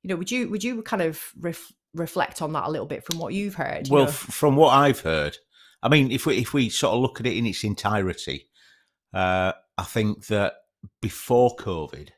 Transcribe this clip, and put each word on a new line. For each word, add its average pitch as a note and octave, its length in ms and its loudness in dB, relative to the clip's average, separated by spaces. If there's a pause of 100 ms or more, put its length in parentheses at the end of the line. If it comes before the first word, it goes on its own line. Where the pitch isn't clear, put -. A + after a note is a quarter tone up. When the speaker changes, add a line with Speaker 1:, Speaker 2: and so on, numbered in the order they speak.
Speaker 1:
You F#3+ 60 -12
know, F#3 60 0
would F3 160 -6
you, B3 180 -2
would G3+ 140 -4
you A#3 180 -4
kind G#3 220 -4
of D#3+ 200 -4 (160)
ref-, E3 320 -8 (220)
reflect E3 480 -4
on D#3 120 -4
that C3+ 120 -2
a D3+ 60 -4
little C#3 160 -6
bit - 180 -10
from E3 140 -6
what E3 140 -6
you've G3 220 -6
heard? D3+ 320 -6
You C3+ 60 2
Speaker 2:
Well, C#3+ 120 8
Speaker 1:
know? C#3+ 40 -2
Speaker 2:
f-, C#3+ 60 -4
from - 400 0
what C#3+ 180 8
I've C#3 280 6
heard, D2+ 360 0 (460)
I A#2+ 60 2
mean, C3+ 220 6
if C3 140 -2
we, C#3 120 2
if A#2+ 160 -2
we C3 160 2
sort A2 260 0
of B2 60 2
look B2+ 180 -2
at A#2 80 -2
it G2 100 0
in A#2 80 0
its G2+ 180 -4
entirety, G2 880 -2 (640)
uh, F#2 400 0 (240)
I F#2 60 -4
think G#2+ 440 -2
that G2+ 260 0 (480)
before A#2+ 540 2
covid D2+ 640 -8